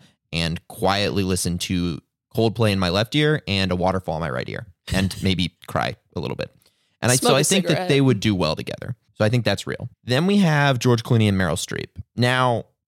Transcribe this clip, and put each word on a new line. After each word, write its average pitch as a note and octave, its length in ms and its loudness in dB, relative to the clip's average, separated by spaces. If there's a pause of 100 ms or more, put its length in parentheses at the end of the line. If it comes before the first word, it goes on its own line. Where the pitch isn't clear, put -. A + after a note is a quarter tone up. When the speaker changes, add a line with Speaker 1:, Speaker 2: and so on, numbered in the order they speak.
(320)
Speaker 1:
and E2 360 -4
quietly G2 560 -2
listen F2+ 360 -2
to F2 400 -4 (360)
Coldplay A2+ 360 2
in F#2+ 80 0
my F2+ 100 0
left G2+ 260 0
ear D3+ 320 2
and F#2+ 240 0
a F2+ 40 0
waterfall F#2 400 -2
in D#2 60 -6
my D#2+ 80 -4
right B1+ 180 -6
ear." - 200 -10 (260)
And F#2+ 260 0
Speaker 2:
<laughs> - 40 -6
Speaker 1:
maybe F2+ 320 0 (120)
cry B1+ 280 -2 (200)
a F2+ 40 -6
little B1+ 180 -6
bit. - 140 -10 (500)
And A#2 100 2
I, C3 40 4
so C3+ 120 0
Speaker 2:
Smoke A#3+ 60 6
a C3+ 60 4
Speaker 1:
I D3+ 40 2
think F#3+ 220 2
that E3+ 60 0
Speaker 2:
cigarette. F3+ 180 0
Speaker 1:
they C#3 120 4
would B2+ 180 4
do G#2 160 2
well D#2+ 200 0
together. - 400 -10 (200)
So G#2+ 100 0
I G#2+ 40 2
think A#2 160 0
that's G2+ 220 -2
real. - 220 -8 (140)
Then B2+ 220 0
we G3+ 120 2
have C#3+ 420 4
George A#2+ 240 2
Clooney A2 260 4
and G2 100 2
Meryl E2+ 180 0
Streep. - 320 -8 (260)
Now, B2 500 2 (220)